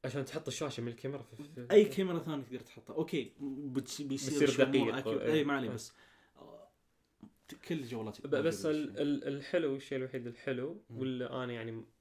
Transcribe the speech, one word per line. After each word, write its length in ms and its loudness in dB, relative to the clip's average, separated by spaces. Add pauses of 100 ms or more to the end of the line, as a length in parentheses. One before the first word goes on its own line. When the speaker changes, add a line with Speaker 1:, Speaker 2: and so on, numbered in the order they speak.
Speaker 1:
عشان 200 -4
تحط 240 -6
الشاشة 320 -4
من 80 -2
الكاميرا 340 -6
في، 140 -18
في 340 -12
Speaker 2:
أي 140 12
كاميرا 340 0
ثانية 260 -2
تقدر 160 -8
تحطها. 360 -12
أوكي، 360 -2 (420)
بتس-، 280 -4
بيصير 40 -6
Speaker 1:
بيصير 420 4
Speaker 2:
الشعور 220 6
Speaker 1:
دقيق. 240 4
Speaker 2:
أكيد. 240 0
Speaker 1:
إيه. 140 2
Speaker 2:
إيه، 120 6
ما 100 2
عليه، 140 0
Speaker 1:
إيه. 60 -4
Speaker 2:
بس، 180 -8 (440)
آه، 320 -20 (800)
ت-، 60 -14
كل 200 -6
الجوالات 520 -6
Speaker 1:
ب-، 40 -4
بس 360 2
Speaker 2:
موجودة 160 2
Speaker 1:
ال-، 40 -2
Speaker 2:
بالشيء. 160 -4
Speaker 1:
ال-، 260 2
الحلو، 480 0
الشيء 220 -4
الوحيد 280 -4
الحلو، 640 -4
Speaker 2:
مم. 80 -10
Speaker 1:
واللي 280 -2
أنا 260 -4
يعني 320 -6 (160)